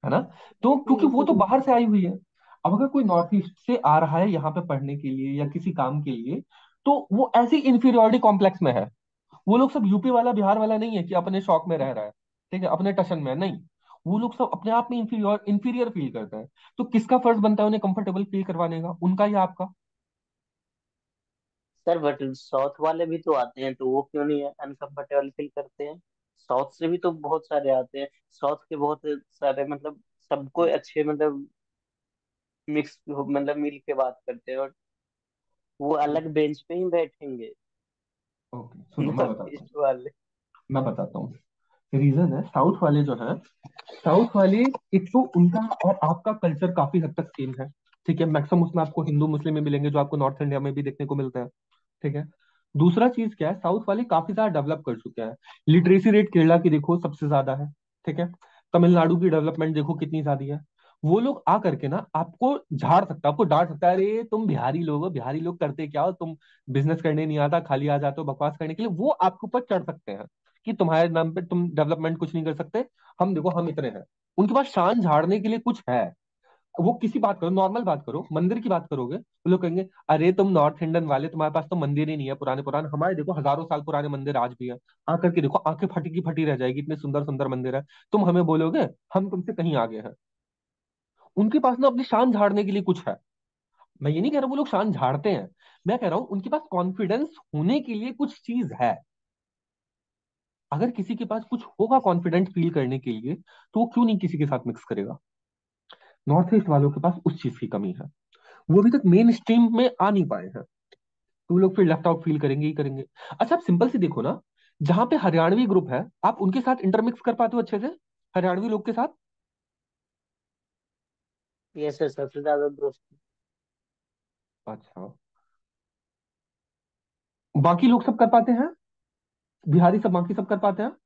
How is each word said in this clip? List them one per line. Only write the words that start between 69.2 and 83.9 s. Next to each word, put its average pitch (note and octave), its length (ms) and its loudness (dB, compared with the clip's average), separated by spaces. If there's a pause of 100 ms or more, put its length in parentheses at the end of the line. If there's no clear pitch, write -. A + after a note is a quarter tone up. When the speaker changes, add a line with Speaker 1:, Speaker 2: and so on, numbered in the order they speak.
Speaker 1:
ऊपर B3 140 -2
चढ़ G3+ 240 -2
सकते - 280 -12
हैं G2+ 140 -12 (380)
कि A3 80 -6
तुम्हारे E3 360 2
नाम D#3+ 260 0
पे F#3 80 -6
तुम F3 280 -2
development D#3+ 480 -2
कुछ - 160 -6
नहीं E3 100 -4
कर D#3+ 100 -4
सकते, E3+ 320 -6 (340)
हम F#3+ 140 0
देखो, D#3+ 160 -2
हम E3+ 180 -2
इतने D3 200 -4
हैं। - 160 -12 (320)
उनके G#3 180 2
पास C4+ 120 2
शान G3+ 340 0
झाड़ने E3+ 400 2
के G#3+ 80 -2
लिए A3+ 100 -2
कुछ A#3 320 -4
है। A2 240 -2 (680)
वो E3+ 140 2
किसी A#3 240 -4
बात G3+ 220 0
करो, F3 100 -2
normal F#3+ 320 0
बात D3+ 240 -2
करो, C3 260 -8
मंदिर F3+ 280 0
की A3 80 -6
बात F3+ 220 -2
करोगे, C3 260 -6
वो - 340 -6
लोग F#3 120 4
कहेंगे, F3+ 260 -2 (200)
"अरे D#3 240 4
तुम F#3+ 160 2
North D3+ 340 2
Indian E3 220 0
वाले, C#3+ 240 -2
तुम्हारे D#3 260 -4
पास D#3 100 0
तो F#3 120 -6
मंदिर D3 320 -2
ही D#3 80 -4
नहीं C#3 100 -6
है C3+ 80 -4
पुराने C3+ 280 -4
पुराने, D3 260 -4
हमारे D#3 260 -2
देखो D#3 180 -4
हजारों D3 320 0
साल D3+ 180 -4
पुराने D3 260 -4